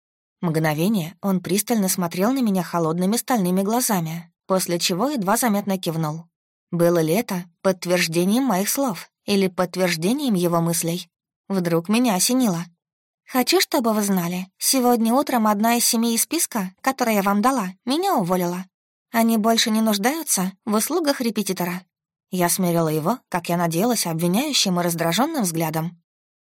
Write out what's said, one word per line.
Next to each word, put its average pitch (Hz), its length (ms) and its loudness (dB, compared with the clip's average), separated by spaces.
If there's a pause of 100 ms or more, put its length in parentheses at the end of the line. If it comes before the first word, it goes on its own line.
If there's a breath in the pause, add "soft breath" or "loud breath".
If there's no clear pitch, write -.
(420)
Мгновение 160 800 0
он 190 200 0
пристально 196 480 0
смотрел 185 420 -2
на 269 80 -2
меня 196 240 0
холодными 175 540 0
стальными 190 440 0
глазами, 196 680 -2 (160)
после 185 320 0
чего 190 300 -2
едва 220 280 0
заметно 202 400 0
кивнул. 165 480 -4 (460)
Было 170 280 4
ли 156 140 2
это 190 320 -2 (160)
подтверждением 180 840 0
моих 208 260 0
слов 254 400 -4 (160)
или 196 220 2
подтверждением 185 880 -2
его 175 260 2
мыслей? 170 480 -2 (400)
Вдруг 170 400 0
меня 226 260 2
осенило. 185 500 0 (680)
«Хочу, 262 300 2
чтобы 233 320 0
вы 214 100 0
знали, 185 440 -2 (100)
сегодня 240 560 2
утром 254 340 2
одна 220 280 2
из 240 100 2
семи 233 300 2
из 226 80 0
списка, 220 580 -4
который 247 340 0
я 202 60 2
вам 202 200 2
дала, 233 280 2 (160)
меня 339 300 0
уволила. 180 500 0 (440)
Они 226 280 2
больше 226 320 2
не 220 100 0
нуждаются 220 720 0 (140)
в 214 80 -2
услугах 277 480 0
репетитора». 185 600 -4 (460)
Я 175 200 2
смерила 170 400 2
его, 156 300 -2 (100)
как 170 180 -4
я 175 80 0
надеялась, 175 500 0
обвиняющим 180 720 0
и 175 40 0
раздражённым 175 600 0
взглядом. 160 580 -4 (420)